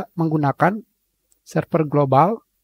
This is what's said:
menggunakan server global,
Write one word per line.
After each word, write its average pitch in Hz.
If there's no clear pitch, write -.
menggunakan 160
server 160
global, 147